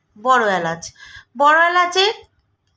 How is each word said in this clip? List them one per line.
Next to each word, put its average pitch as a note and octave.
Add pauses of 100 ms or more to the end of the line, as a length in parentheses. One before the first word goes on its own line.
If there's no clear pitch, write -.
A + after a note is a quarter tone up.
(220)
বড় A3+
এলাচ। E3 (460)
বড় D#4
এলাচের, F4+ (640)